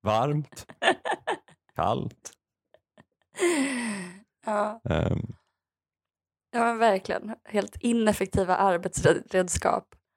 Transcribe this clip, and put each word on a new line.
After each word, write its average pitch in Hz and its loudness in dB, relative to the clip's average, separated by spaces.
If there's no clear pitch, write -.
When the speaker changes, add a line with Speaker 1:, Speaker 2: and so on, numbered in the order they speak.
Speaker 1:
varmt, 135 -2
kallt." - -4
Speaker 2:
Ja. 214 -2
Speaker 1:
Ehm. - -2
Speaker 2:
Ja, 233 0
men 233 0
verkligen. 214 0
Helt - -4
ineffektiva 208 2
arbetsredskap. 180 0